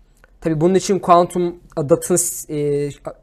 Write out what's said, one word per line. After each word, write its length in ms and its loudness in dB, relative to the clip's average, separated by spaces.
Tabii 200 -2
bunun 140 4
için 240 0
quantum 560 2
dot'ın, 280 2
e, 400 -2